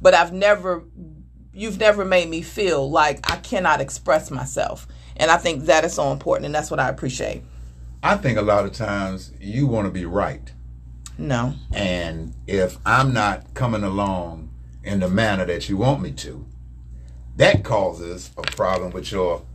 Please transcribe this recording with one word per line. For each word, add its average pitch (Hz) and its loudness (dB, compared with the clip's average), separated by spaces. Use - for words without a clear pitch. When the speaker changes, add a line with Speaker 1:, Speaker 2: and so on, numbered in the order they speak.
Speaker 1:
but 185 10
I've 170 6
never, 185 2
you've 196 -8
never 208 6
made 185 4
me 165 -4
feel 165 0
like 151 4
I 175 -2
cannot 175 2
express 151 0
myself. - -6
And 160 2
I 165 6
think 160 -2
that 156 6
is 170 -4
so 143 0
important, 139 -2
and 147 -4
that's 151 -4
what 147 0
I 131 0
appreciate. - -4
Speaker 2:
I 190 2
think 117 0
a - 2
lot 104 4
of 95 -6
times 101 -4
you 113 0
wanna 107 0
be 87 -6
right. 85 -2
Speaker 1:
No. 127 0
Speaker 2:
And 85 -2
if 92 0
I'm 127 4
not 104 0
coming 113 0
along 92 -2
in 98 -2
the 90 2
manner 98 2
that 85 -4
you 98 0
want 127 2
me 87 -6
to, - -12
that 180 6
causes 90 -2
a - -10
problem 92 -2
with 90 -8
your 90 -2